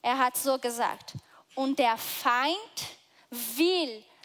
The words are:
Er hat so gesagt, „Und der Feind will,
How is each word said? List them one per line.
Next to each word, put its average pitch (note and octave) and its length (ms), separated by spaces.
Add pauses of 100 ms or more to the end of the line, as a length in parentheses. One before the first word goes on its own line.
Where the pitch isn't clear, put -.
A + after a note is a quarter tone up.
Er A#3+ 160
hat B3+ 200
so C4+ 220
gesagt, A#3+ 560 (400)
„Und C4+ 240
der A#3 200
Feind C#4+ 960 (340)
will, C4 760 (200)